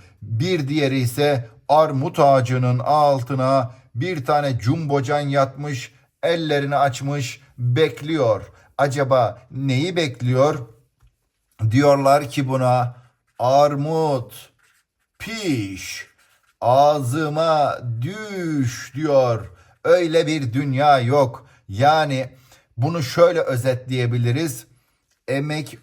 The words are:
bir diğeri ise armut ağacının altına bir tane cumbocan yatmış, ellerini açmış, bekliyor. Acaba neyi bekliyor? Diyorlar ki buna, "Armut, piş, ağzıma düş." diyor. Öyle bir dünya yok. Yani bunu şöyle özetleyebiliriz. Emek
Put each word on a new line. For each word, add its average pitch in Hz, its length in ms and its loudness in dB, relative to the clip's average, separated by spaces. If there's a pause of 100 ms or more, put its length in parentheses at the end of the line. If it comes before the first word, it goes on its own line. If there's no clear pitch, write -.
(220)
bir 139 460 -2
diğeri 139 320 0
ise 131 480 0 (220)
armut 151 500 2
ağacının 123 600 4
altına 135 920 0 (240)
bir 156 300 -6
tane 143 340 0
cumbocan 143 600 -2
yatmış, 139 760 -4 (300)
ellerini 151 520 0
açmış, 139 680 -2 (160)
bekliyor. 127 920 0 (260)
Acaba 131 640 0 (100)
neyi 139 440 -2
bekliyor? 127 720 0 (1040)
Diyorlar 139 580 4
ki 135 180 -4
buna, 127 480 0 (440)
"Armut, 147 1120 0 (680)
piş, 139 880 -6 (540)
ağzıma 147 1160 2 (220)
düş." 170 920 -6
diyor. 131 560 0 (320)
Öyle 165 440 4
bir 143 260 -4
dünya 139 460 4
yok. 123 480 0 (200)
Yani 139 600 0 (480)
bunu 160 260 -2
şöyle 170 360 2
özetleyebiliriz. 127 1300 -2 (600)
Emek 147 560 -6